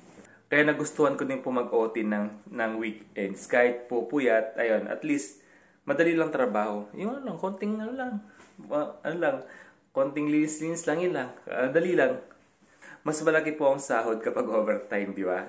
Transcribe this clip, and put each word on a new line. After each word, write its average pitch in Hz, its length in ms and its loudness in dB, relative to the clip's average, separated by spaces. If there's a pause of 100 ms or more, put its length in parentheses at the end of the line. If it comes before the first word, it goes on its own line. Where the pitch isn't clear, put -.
(500)
Kaya 147 160 4
nagustuhan 147 480 2
ko 139 80 -4
din 131 240 -4
po 127 80 -2
mag-O 120 400 2
T 117 80 -2
ng, 104 480 -2
ng 113 220 -2 (100)
weekends. 104 640 -6
Kahit 123 400 4
po 117 240 -2
puyat, 117 480 2
ayun, 107 320 2
at - 160 -6
least 147 400 -4 (400)
madali 165 320 2
lang 151 160 0
trabaho. 107 640 0
Yung 202 160 -4
ano 269 160 -8
lang, 170 80 -8
konting 208 400 -4
ano 220 160 -6
lang, 254 320 -6 (480)
ah, 147 160 -2 (160)
ano 160 160 -4
lang, 143 160 2 (560)
konting 147 400 0
linis-linis 156 560 0
lang, 151 80 2
yun 180 160 0
lang. 127 160 -4 (160)
Ah, 127 240 0
dali 170 240 2
lang. 139 320 2 (800)
Mas 151 160 -2
malaki 156 320 4
po 151 160 4
ang 135 80 2
sahod 113 400 0
kapag - 320 -2
overtime, 104 640 0
di 95 140 -2
ba? 92 220 -2